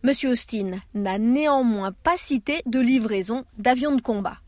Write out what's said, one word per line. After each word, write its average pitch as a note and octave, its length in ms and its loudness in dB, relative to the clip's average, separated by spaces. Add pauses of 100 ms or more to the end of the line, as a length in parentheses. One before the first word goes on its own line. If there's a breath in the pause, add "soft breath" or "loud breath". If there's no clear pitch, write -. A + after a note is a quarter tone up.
Monsieur C4+ 280 2
Austin G3 480 -2 (140)
n'a G3 260 -2
néanmoins A#3+ 720 2
pas E4+ 260 -2
cité C#4+ 480 -2
de B3+ 140 -2
livraison A3+ 680 0 (120)
d'avions B3+ 380 2
de A#3+ 60 2
combat. G3+ 360 -4 (100)